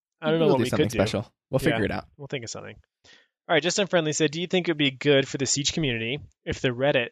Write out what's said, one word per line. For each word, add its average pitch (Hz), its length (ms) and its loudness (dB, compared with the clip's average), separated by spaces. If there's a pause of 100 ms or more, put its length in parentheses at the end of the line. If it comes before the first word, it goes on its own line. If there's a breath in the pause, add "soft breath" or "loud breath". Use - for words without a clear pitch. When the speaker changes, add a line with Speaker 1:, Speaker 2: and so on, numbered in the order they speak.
(200)
Speaker 1:
I 165 60 -6
don't 156 80 2
Speaker 2:
Maybe 165 60 2
Speaker 1:
know 160 60 4
Speaker 2:
we'll 147 80 6
Speaker 1:
what 131 40 4
Speaker 2:
do 117 60 2
Speaker 1:
we 123 60 -2
Speaker 2:
something 151 180 2
Speaker 1:
could - 40 -8
do. 113 60 -4
Speaker 2:
special. 104 340 -2 (180)
We'll 131 120 0
Speaker 1:
Yeah, 160 80 2
Speaker 2:
figure 110 140 0
it 95 60 -2
out. 95 160 -8 (100)
Speaker 1:
we'll 143 120 -16
think 127 160 -10
of 110 60 -12
something. 104 260 -14 (720 soft breath)
All 180 60 2
right, 147 80 4
Justin 175 240 0
Friendly 160 260 2
said, 151 180 2
"Do 165 120 -8
you 180 40 -4
think 175 220 0
it 170 40 4
would 151 60 -4
be 143 120 2
good 135 360 2
for - 120 -6
the 135 80 -2
Siege - 260 -2
community 123 480 -2 (240)
if - 160 -6
the 139 80 2
Reddit 127 440 0